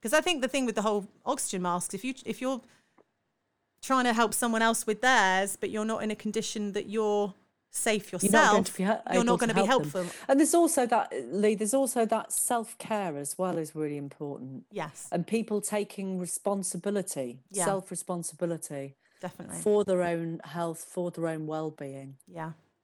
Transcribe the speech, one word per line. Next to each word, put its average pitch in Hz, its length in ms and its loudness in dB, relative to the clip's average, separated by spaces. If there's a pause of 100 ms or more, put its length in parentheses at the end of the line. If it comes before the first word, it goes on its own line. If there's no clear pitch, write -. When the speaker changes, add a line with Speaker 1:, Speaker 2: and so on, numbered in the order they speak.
Speaker 1:
'Cause 214 120 -2
I 302 80 6
think 339 200 2
the 254 60 0
thing 269 180 0
with 220 100 0
the 208 80 -2
whole 208 240 0 (180)
oxygen 220 380 -2
masks, 180 300 -2
if 202 120 -8
you, 262 80 -4 (120)
if - 160 -6
you're 254 200 -2 (1200)
trying 262 240 2
to 240 80 4
help 220 200 2
someone 226 280 0
else 226 240 2
with 214 160 -2
theirs, 196 580 4
but - 120 -4
you're 214 140 -2
not 220 180 -2
in 214 80 -2
a 208 40 -4
condition 214 580 -4
that 202 160 -4
you're 208 440 0 (380)
safe - 400 0
Speaker 2:
You're 190 200 0
not 254 200 8
going 208 120 6
to - 80 -4
Speaker 1:
yourself, - 60 -12
Speaker 2:
be 190 60 -2
he-, - 320 0
Speaker 1:
you're - 80 4
not 233 100 4
Speaker 2:
able 175 40 2
to - 100 2
Speaker 1:
gonna - 140 2
be 196 60 4
Speaker 2:
help 247 160 4
them. 147 80 -6 (140)
Speaker 1:
helpful. - 220 -12
Speaker 2:
And 269 120 6
there's 311 160 6
also 320 320 6
that, 233 240 2 (200)
Lee, 208 240 4
there's 202 180 -2
also 262 320 2
that 220 280 0
self-care 214 840 -2
as 143 200 -8
well 180 200 0
is 156 180 -6
really 151 220 -4
important. 139 760 -10
Speaker 1:
Yes. 160 400 -10
Speaker 2:
And 170 160 0
people 208 340 0
taking 202 580 -4
responsibility, 180 1200 -4 (100)
Speaker 1:
Yeah. 180 140 -2
Speaker 2:
self-responsibility 170 1300 -6 (260)
Speaker 1:
Definitely. 170 400 -10
Speaker 2:
for 208 220 4
their 185 180 2
own 165 440 -2
health, 165 380 -6
for 175 280 -6
their 165 160 -4
own 160 180 -4
well-being. 143 720 -8 (100)
Speaker 1:
Yeah. 165 260 -10 (300)